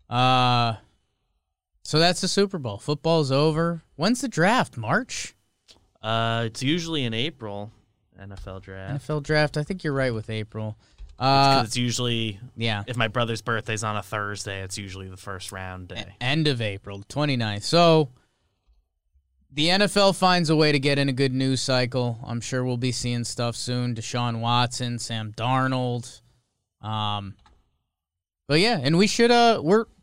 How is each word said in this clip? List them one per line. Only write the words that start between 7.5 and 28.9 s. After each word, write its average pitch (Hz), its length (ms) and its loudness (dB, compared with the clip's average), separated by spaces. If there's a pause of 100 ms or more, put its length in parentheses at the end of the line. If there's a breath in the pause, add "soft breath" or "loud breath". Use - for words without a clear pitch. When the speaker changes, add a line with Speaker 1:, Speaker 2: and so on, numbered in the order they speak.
Speaker 2:
N 98 140 -16
F - 120 -14
L 95 140 -12
draft. 95 300 -14
Speaker 1:
N 139 80 -6
F - 120 -12
L 151 120 -4
draft. 151 340 0
I 151 80 -2
think 185 220 -6
you're 147 80 -2
right 131 200 0
with 110 160 -8
April. 110 500 -6
Speaker 2:
It's - 440 -14
'cause 135 380 6
Speaker 1:
Uh, - 40 2
Speaker 2:
it's 117 120 -6
usually, 117 600 -2 (160)
Speaker 1:
yeah. 110 300 -2
Speaker 2:
if 120 100 -6
my 117 120 2
brother's 113 340 -2
birthday's 110 420 -4
on 107 140 -2
a 101 60 -6
Thursday, 104 580 -6
it's 95 160 -10
usually 95 300 -12
the 92 100 -16
first 95 340 -12
round 92 400 -10
Speaker 1:
E-, 90 40 -12
Speaker 2:
day. 95 260 -12
Speaker 1:
end 147 260 2
of 123 140 0
April, 101 480 -8
twenty-ninth. 120 540 -2
So 165 460 4 (1400)
the 151 200 2
N 196 100 4
F 202 160 2
L 196 160 6
finds 175 380 4
a 156 40 6
way 151 160 6
to 147 60 4
get 143 220 2
in 139 100 2
a 131 40 0
good 131 200 2
news 131 260 0
cycle. 123 640 0
I'm 117 160 -6
sure 127 240 -4
we'll 127 140 -2
be 127 140 -2
seeing 120 320 -4
stuff 120 320 -4
soon. 123 400 -4
Deshaun 117 460 -4
Watson, 120 580 0
Sam 110 340 -8
Darnold. 127 880 -2 (600)
Um, 104 520 -4 (1120)
but 151 120 2
yeah, 214 220 2
and 147 140 2